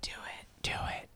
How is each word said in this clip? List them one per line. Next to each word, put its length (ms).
Do 100
it, 360
do 100
it. 440